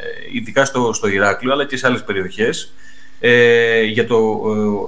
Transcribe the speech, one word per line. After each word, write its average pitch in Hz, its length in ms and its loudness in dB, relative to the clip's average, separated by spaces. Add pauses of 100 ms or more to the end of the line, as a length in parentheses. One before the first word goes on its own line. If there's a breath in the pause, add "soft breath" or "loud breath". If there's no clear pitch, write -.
(340)
ειδικά 120 320 0
στο, 123 280 -2
στο 107 140 -2
Ηράκλειο, 98 440 0
αλλά 143 140 0
και 135 120 -6
σε 131 100 -2
άλλες 123 160 0
περιοχές, 104 720 -4 (460 soft breath)
ε, 117 640 4
για 110 240 0
το, 110 340 2 (460)